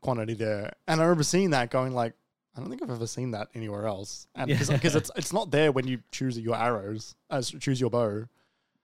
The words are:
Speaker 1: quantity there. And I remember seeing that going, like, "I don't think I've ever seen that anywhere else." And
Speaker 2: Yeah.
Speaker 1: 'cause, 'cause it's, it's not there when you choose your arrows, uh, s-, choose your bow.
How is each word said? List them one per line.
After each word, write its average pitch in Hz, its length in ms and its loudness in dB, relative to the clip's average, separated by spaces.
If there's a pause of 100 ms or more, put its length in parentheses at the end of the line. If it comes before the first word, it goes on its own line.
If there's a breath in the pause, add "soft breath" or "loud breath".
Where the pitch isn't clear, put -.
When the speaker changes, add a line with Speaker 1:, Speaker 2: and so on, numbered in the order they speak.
Speaker 1:
quantity 113 340 -2
there. 107 380 -4 (160)
And 160 120 2
I 165 40 6
remember 165 200 6
seeing 185 260 4
that 123 200 2
going, 131 240 0
like, 117 200 0 (420)
"I 120 40 -10
don't 147 100 -8
think - 120 -10
I've 233 80 -8
ever 117 160 -4
seen 123 260 -6
that 104 220 -6
anywhere 107 320 -6
else." 101 480 -6
And 139 160 -2
Speaker 2:
Yeah. 127 80 4
Speaker 1:
'cause, 139 100 2
'cause 147 280 4
it's, - 200 0
it's - 160 -6
not 196 200 0
there 151 200 6
when 131 140 2
you 127 240 -2
choose 127 280 -2
your 113 180 0
arrows, 110 580 -2 (160)
uh, 147 60 -2
s-, 123 140 -2 (100)
choose 131 200 0
your 123 100 2
bow. 113 360 0 (560)